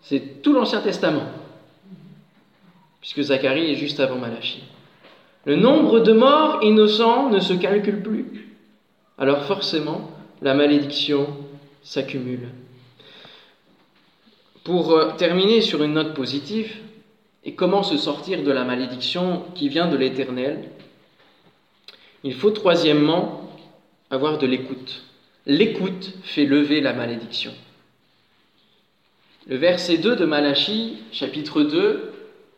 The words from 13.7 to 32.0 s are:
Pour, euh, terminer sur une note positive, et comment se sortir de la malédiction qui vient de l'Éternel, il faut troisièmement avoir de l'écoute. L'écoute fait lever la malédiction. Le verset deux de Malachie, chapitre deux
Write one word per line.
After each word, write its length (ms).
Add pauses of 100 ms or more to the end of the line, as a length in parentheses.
Pour, 300
euh, 220
terminer 460
sur 220
une 100
note 220
positive, 600 (680)
et 80
comment 300
se 140
sortir 440
de 100
la 120
malédiction 800 (100)
qui 160
vient 180
de 100
l'Éternel, 720 (1500)
il 100
faut 160
troisièmement 1000 (580)
avoir 300
de 80
l'écoute. 560 (420)
L'écoute 680 (100)
fait 220
lever 360
la 120
malédiction. 580 (2000)
Le 80
verset 420
deux 180
de 100
Malachie, 720 (140)
chapitre 500
deux 500 (460)